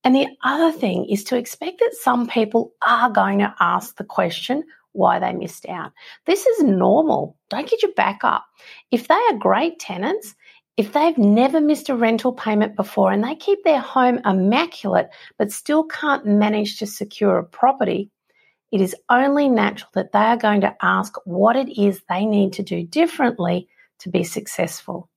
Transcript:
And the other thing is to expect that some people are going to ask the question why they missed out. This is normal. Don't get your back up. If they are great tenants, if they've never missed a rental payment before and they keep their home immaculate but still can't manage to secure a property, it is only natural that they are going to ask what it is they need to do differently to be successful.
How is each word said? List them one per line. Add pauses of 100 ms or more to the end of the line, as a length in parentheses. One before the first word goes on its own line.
And
the (140)
other
thing
is
to
expect
that
some
people (100)
are
going
to
ask
the
question (300)
why
they
missed
out. (340)
This
is
normal. (140)
Don't
get
your
back
up. (460)
If
they (100)
are
great
tenants, (420)
if
they've
never
missed
a
rental
payment
before
and
they
keep
their
home
immaculate (300)
but
still
can't
manage
to
secure
a
property, (640)
it
is (160)
only
natural
that
they
are
going
to
ask
what
it (100)
is
they
need
to
do
differently (300)
to
be
successful.